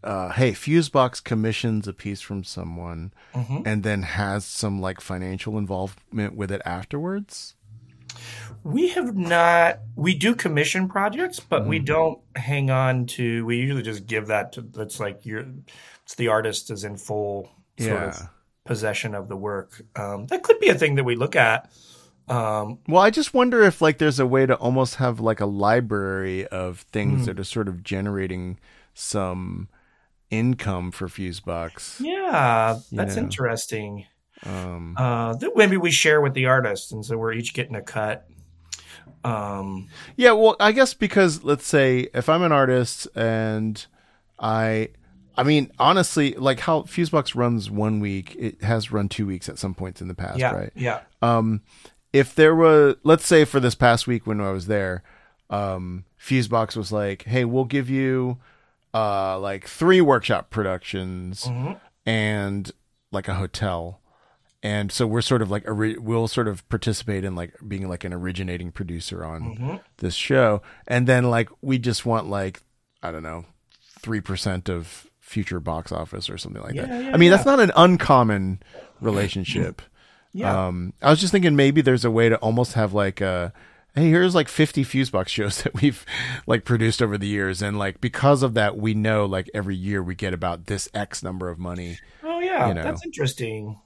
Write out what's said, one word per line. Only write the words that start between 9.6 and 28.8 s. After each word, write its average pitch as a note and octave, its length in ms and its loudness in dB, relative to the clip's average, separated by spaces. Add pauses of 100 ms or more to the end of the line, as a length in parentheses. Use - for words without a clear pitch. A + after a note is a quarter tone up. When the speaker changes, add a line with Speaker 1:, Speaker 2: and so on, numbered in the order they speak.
Speaker 2:
we E3+ 180 0
do G#3 200 2
commission F3 520 0
projects, G#3+ 540 -2
but B2+ 260 0
we D#3+ 120 0
Speaker 1:
Mm-hmm. C#3 80 -4
Speaker 2:
don't D#3+ 320 2 (180)
hang C3+ 340 -2
on B2+ 360 2
to, A#2 400 -2
we A#2+ 100 0
usually C3 260 -2
just G#2 240 -8
give A2 200 -4
that G#2 260 -2
to, - 80 -14
that's, A2+ 400 -12
like, G2+ 240 -8
your, A2 220 -10 (580)
it's - 120 -16
the A#2 120 0
artist A2 420 0
is G#2 140 -10
in G2+ 140 -10
full G2+ 500 -6 (300)
sort G#2+ 240 -2
of D#2 120 -6
Speaker 1:
Yeah. F2+ 120 -16 (380)
Speaker 2:
possession G#2+ 500 -4
of G2 140 -10
the G2+ 80 -10
work. G2 460 -8 (140)
Um, G2+ 320 -8
that F#4 140 -4
could A4+ 180 4
be G4 80 4
a D#4 60 6
thing C#3+ 220 2
that C#3 80 0
we A#2+ 120 0
look C3+ 200 -4
at. A#2 340 2 (580)
Um, A2 500 -4 (100)
Speaker 1:
Well, F3+ 140 6
I G#3+ 80 8
just D4 240 -4
wonder B3 280 4
if, F#3+ 180 6
like, D#3 180 4
there's C#3+ 220 2
a B2+ 60 4
way C3+ 200 4
to C3 100 4
almost B2+ 400 0
have, B2 240 -2
like, A2 200 0
a G2+ 60 0
library G2+ 1000 0
of F#2 320 -8 (120)
things B2+ 300 0
Speaker 2:
Mm. - 40 -2
Speaker 1:
that F#2+ 140 -6
are F#2+ 40 -6
sort G#2+ 240 -4
of F2+ 140 -10
generating F#2+ 760 -6 (360)